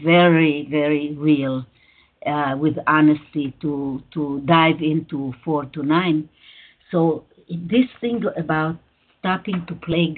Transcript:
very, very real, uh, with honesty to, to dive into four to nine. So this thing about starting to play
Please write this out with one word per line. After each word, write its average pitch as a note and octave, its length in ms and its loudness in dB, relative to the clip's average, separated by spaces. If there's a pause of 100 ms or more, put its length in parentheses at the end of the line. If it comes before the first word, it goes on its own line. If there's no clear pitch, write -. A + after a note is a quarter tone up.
very, D#3+ 640 4
very D3 480 0
real, C#3 480 0 (600)
uh, C#3+ 320 -2
with D3+ 160 0 (140)
honesty D3+ 760 2
to, C#3 400 -4 (100)
to C#3+ 320 -6
dive D#3+ 380 4
into D3+ 500 -4 (120)
four D3 220 -2
to C3+ 180 -10
nine. D#3 440 0 (600)
So E3 340 0 (240)
this F3 380 0 (140)
thing A#3+ 220 -4 (140)
about D#3+ 400 -2 (440)
starting F#3 480 -4
to E3+ 80 -10
play E3 420 -2